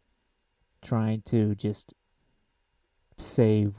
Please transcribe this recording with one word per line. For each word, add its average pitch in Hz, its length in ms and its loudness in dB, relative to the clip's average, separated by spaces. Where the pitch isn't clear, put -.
trying 110 400 -2
to 107 340 0
just - 380 -8
say, 107 500 2